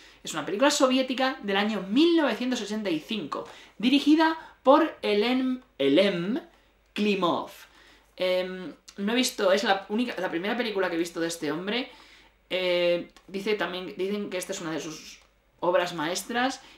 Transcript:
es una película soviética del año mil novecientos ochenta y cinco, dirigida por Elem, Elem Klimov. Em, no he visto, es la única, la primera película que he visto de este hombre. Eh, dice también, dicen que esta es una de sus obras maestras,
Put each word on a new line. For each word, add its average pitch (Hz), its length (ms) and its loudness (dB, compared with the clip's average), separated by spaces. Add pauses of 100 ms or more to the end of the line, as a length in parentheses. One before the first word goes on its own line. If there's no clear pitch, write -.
(240)
es - 80 -10
una 175 120 -6
película 226 260 2
soviética 262 720 2
del 202 140 -2
año 208 260 0
mil 294 340 4
novecientos 247 460 0
ochenta 208 280 -4
y 156 80 0
cinco, 113 480 -6 (320)
dirigida 294 600 4 (240)
por 302 400 6
Elem, 254 600 0 (160)
Elem 170 600 2 (520)
Klimov. 190 580 0 (640)
Em, 185 580 -4 (240)
no 202 140 -2
he 240 40 0
visto, 208 360 0
es 208 120 2
la 196 260 0
única, 226 280 -2
la 180 120 -4
primera 190 260 -4
película 202 320 -2
que 170 80 -4
he - 20 -2
visto 170 220 -4
de 165 80 -2
este 156 240 -6
hombre. 208 380 -6 (580)
Eh, 175 640 0 (160)
dice 196 280 -2
también, 180 440 -6
dicen 202 320 -4
que 185 80 -6
esta 180 140 -8
es - 100 -8
una 160 100 -6
de 151 80 -6
sus - 380 -14 (420)
obras 175 340 2
maestras, 190 680 -4 (160)